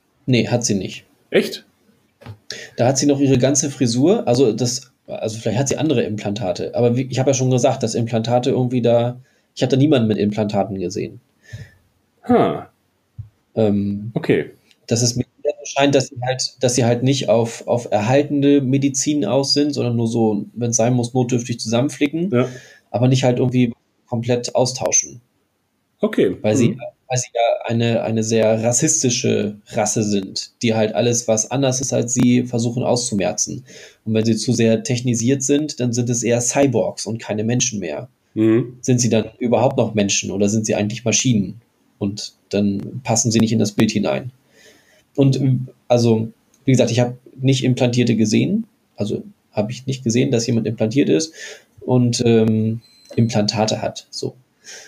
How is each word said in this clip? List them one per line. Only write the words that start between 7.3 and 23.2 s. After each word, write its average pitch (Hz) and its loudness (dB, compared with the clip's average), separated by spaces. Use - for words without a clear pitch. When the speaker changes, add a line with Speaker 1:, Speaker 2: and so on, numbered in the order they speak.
Speaker 1:
schon 127 0
gesagt, 127 2
dass 113 -2
Implantate 120 0
irgendwie 123 0
da, 117 2
ich - -4
hab 127 2
da 135 2
niemanden 131 4
mit 107 0
Implantaten 104 -2
gesehen. - -8
Speaker 2:
Ha. 117 2
Speaker 1:
Ähm, 101 0
Speaker 2:
Okay. 110 0
Speaker 1:
dass 113 0
es 123 0
mir 123 -2
so 143 -2
scheint, 143 2
dass 131 2
sie - -18
halt, 131 -4
dass 123 0
sie 123 2
halt 120 2
nicht 127 0
auf, 113 0
auf 117 -2
erhaltende 139 2
Medizin 139 0
aus 135 0
sind, 147 0
sondern 120 -2
nur 117 0
so, 113 0
wenn's 117 -2
sein 123 2
muss, 120 0
notdürftig 120 0
zusammenflicken, 147 -2
Speaker 2:
Ja. 123 2
Speaker 1:
aber 123 2
nicht 131 2